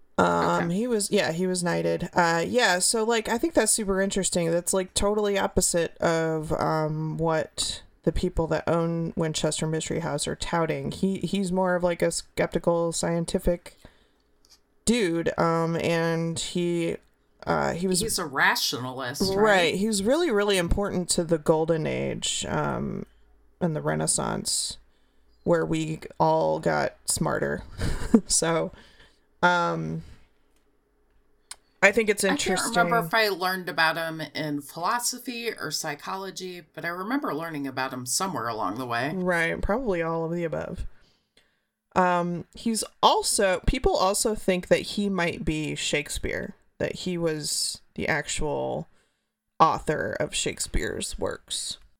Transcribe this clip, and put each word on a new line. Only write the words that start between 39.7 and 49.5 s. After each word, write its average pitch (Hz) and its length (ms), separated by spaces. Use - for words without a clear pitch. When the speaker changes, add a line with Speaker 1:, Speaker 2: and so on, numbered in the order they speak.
Speaker 1:
all 165 220
of 160 80
the 170 140
above. 160 400
Um, 175 600
he's 220 320
also, 220 680
people 359 300
also 208 360
think 185 360
that 175 120
he 202 280
might 170 340
be 156 320
Shakespeare, - 800
that - 180
he 180 220
was 156 640
the - 120
actual 143 800